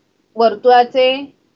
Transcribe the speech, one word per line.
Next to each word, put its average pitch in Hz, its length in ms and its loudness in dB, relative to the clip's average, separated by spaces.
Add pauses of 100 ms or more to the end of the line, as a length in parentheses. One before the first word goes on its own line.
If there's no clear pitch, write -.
(360)
वर्तुळाचे 247 1000 0 (200)